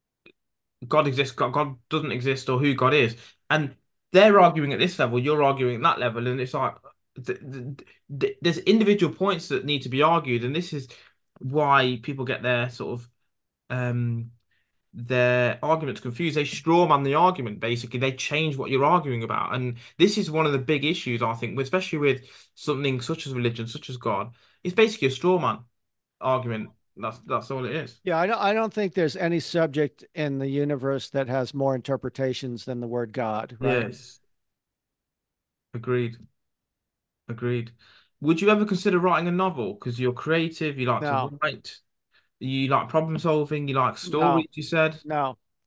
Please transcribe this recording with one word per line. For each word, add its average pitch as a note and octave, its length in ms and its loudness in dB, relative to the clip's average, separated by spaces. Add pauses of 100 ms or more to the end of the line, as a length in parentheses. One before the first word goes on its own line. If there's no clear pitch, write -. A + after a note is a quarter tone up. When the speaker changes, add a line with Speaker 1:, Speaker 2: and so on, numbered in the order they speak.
(880)
Speaker 1:
God D3+ 200 4
exists, C3 280 -2
God, B2+ 180 0
God C#3+ 240 -2 (120)
doesn't D3+ 240 -2
exist, B2+ 380 -2
or B2+ 80 2
who C#3 160 2
God B2+ 180 2
is. C3+ 240 2 (320)
And D3+ 280 0 (360)
they're G3+ 280 8
arguing D#3 320 6
at G2+ 60 -2
this F3 200 0
level, B2 200 0
you're D3 240 2
arguing C3 340 2
at A2+ 60 -4
that D#3+ 180 2
level. A#2 260 -2
And B2+ 140 -2
it's B2+ 120 -4
like, C3 220 -2 (500)
th-, - 140 -6
th-, C3+ 420 -12 (380)
th-, - 240 0
there's E3+ 160 0
individual G3+ 560 4
points F#3 340 -2
that - 160 -2
need C#3+ 180 -2
to B2+ 60 -8
be C3 140 2
argued. C3+ 420 2
And C3 100 -4
this F3 180 -4
is C3 160 -8 (500)
why C3+ 640 2
people C3+ 240 -6
get A#2 160 -4
their B2 260 0
sort A#2+ 320 -8
of, - 80 -20 (640)
um, A#2+ 640 -2 (600)
their B2 720 2
arguments D3+ 380 0
confused. C#3+ 360 -4
They D3 80 0
straw E3 440 2
man C#3 160 4
the C#3 100 0
argument, D3+ 460 2
basically. A#2+ 400 -4
They C3+ 100 2
change D3 460 -2
what C3 140 -6
you're C3+ 140 2
arguing D3 380 2
about. - 320 -4
And B2 220 -4 (220)
this G#3 200 6
is F3 100 -2
one D#3 180 2
of D3 40 2
the C3+ 80 2
big C3+ 260 0
issues, B2+ 380 -2
I A#2 120 0
think, A#2 260 -6
especially E3 400 -2
with C3 220 2 (340)
something C3+ 440 -2
such D#3 280 -6
as C3+ 40 -10
religion, A#2 360 -2
such D3+ 200 -12
as B2+ 80 -12
God. A2 380 -4 (300)
It's F3+ 100 -4
basically A3 320 4
a C3 60 2
straw F3+ 260 2
man A2+ 220 -2 (600)
argument. A#2 500 -2 (260)
That's, A2 240 -8
that's B2 320 -6
all C3 120 -6
it A#2+ 120 -6
is. C3 260 -10
Speaker 2:
Yeah, E3+ 160 0
I F3 80 2
don't, G#3+ 120 -2
I - 140 0
don't A3 220 -2
think G3+ 180 -2
there's D#3+ 220 0
any E3+ 240 0
subject D3+ 680 0 (100)
in C#3+ 240 -4
the C3+ 100 -4
universe C#3 600 -2
that C3+ 180 -2
has B2+ 260 -2
more C3+ 220 0
interpretations B2+ 880 -4
than B2 160 -8
the A#2+ 80 -8
word A#2 240 -4
God, A2+ 480 -4
right? B2+ 260 0
Speaker 1:
Yes. - 320 -16 (1500)
Agreed. A#2+ 440 -2 (1120)
Agreed. A#2+ 420 -4 (500)
Would D#3+ 200 0
you G3+ 100 4
ever G#3 160 4
consider F#3 320 2
writing F3 300 2
a - 20 0
novel? D#3+ 460 -2
'Cause A#2+ 240 -8
you're B2+ 120 2
creative, D#3+ 640 -2
you B2+ 100 -2
like A#2+ 140 0
Speaker 2:
No. C#3 280 -2
Speaker 1:
to C#3+ 100 -16
write, C#3 380 -6 (600)
you C3+ 300 -2
like C3+ 200 2
problem D#3+ 300 0
solving, D3+ 500 0
you C3+ 60 -2
like B2+ 180 2
Speaker 2:
No. - 40 -14
Speaker 1:
stories, D3+ 560 2
you D3+ 100 -10
said. D#3 420 0
Speaker 2:
No, D3 340 -4 (280)